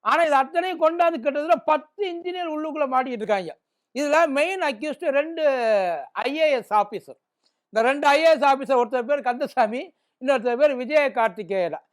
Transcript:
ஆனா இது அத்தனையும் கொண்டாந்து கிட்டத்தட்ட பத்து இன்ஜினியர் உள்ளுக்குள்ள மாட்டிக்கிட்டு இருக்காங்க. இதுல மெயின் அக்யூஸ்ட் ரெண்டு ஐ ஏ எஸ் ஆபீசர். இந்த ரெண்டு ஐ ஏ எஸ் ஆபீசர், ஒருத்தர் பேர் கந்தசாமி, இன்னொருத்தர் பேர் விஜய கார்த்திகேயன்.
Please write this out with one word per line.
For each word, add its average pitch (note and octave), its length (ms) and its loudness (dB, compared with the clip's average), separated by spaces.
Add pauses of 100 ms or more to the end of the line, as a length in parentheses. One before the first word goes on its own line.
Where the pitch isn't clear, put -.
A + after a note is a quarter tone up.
ஆனா D4 180 2
இது D4+ 100 2
அத்தனையும் E4+ 480 0
கொண்டாந்து E4+ 320 2
கிட்டத்தட்ட D4 420 0
பத்து D#4 540 -2
இன்ஜினியர் F4 380 -8
உள்ளுக்குள்ள D4+ 400 -4
மாட்டிக்கிட்டு B3+ 340 -2
இருக்காங்க. G3 360 -4 (380)
இதுல D4 320 2
மெயின் E4 340 -2
அக்யூஸ்ட் D4 460 -4
ரெண்டு D#4 360 -2 (680)
ஐ B3+ 260 -4
ஏ D#4 140 2
எஸ் A3+ 220 -2
ஆபீசர். G3+ 460 -2 (500)
இந்த A3+ 200 2
ரெண்டு C#4+ 180 0
ஐ C#4+ 140 4
ஏ E4 100 6
எஸ் C#4+ 120 2
ஆபீசர், C4+ 340 2
ஒருத்தர் A#3+ 260 0
பேர் C#4 180 -2
கந்தசாமி, B3 600 -2 (400)
இன்னொருத்தர் B3 360 0
பேர் C#4+ 180 4
விஜய C#4 360 0
கார்த்திகேயன். F#3+ 680 -2 (140)